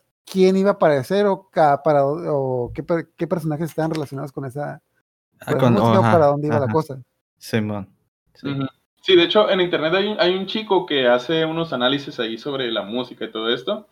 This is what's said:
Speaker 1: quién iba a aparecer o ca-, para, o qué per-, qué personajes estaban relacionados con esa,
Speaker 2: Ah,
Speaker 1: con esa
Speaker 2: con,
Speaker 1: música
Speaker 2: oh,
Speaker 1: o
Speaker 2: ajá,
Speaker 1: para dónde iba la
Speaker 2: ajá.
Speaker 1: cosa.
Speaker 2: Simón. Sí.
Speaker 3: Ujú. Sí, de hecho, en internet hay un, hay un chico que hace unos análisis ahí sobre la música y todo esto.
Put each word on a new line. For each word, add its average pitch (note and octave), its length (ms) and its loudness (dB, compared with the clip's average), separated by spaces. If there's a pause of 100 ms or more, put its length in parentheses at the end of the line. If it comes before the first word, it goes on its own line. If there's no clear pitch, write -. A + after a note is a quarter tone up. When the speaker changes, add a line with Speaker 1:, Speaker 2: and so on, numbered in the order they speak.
(260)
Speaker 1:
quién F#3+ 320 4
iba G3 140 4
a - 20 -2
aparecer F#3 540 2
o F#3+ 220 -2
ca-, D3 340 2
para, C#3+ 220 4
o C#3 680 -2
qué D#3+ 80 -8
per-, D#3+ 360 -4
qué E3+ 100 -4
personajes D#3 420 -4
estaban D#3+ 220 -4
relacionados C#3+ 400 -8
con C#3 140 -10
esa, C#3+ 360 -10 (600)
Speaker 2:
Ah, - 60 -20
Speaker 1:
con C3+ 100 -2
esa - 20 -2
Speaker 2:
con, B2 140 4
Speaker 1:
música A2+ 180 4
Speaker 2:
oh, A2+ 100 4
Speaker 1:
o - 20 2
Speaker 2:
ajá, A2+ 80 4
Speaker 1:
para D#3 160 6
dónde C#3+ 200 0
iba - 120 0
la C#3 60 0
Speaker 2:
ajá. A#2+ 80 -2
Speaker 1:
cosa. C#3 280 -4 (360)
Speaker 2:
Simón. G#2+ 520 -4 (440)
Sí. - 160 -12
Speaker 3:
Ujú. C#3 160 -4 (360)
Sí, F#3+ 160 4
de E3+ 60 6
hecho, G#3 260 4
en F#3+ 100 2
internet E3 360 0
hay G3 120 0
un, G#3+ 120 -4
hay F3 140 2
un F#3+ 120 -4
chico G3 400 -2
que C3+ 240 0
hace D#3+ 360 0
unos E3 280 -4
análisis C#3 480 -4
ahí A2+ 160 -6
sobre C3+ 340 -6
la G#2+ 120 -4
música A#2+ 420 -8
y A2 60 -12
todo A2 220 -4
esto. - 380 -6